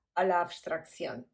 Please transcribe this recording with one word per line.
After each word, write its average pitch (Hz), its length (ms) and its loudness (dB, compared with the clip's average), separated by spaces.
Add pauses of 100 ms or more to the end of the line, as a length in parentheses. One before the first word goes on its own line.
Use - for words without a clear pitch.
(140)
a 185 100 4
la 175 160 6
abstracción. 160 920 -4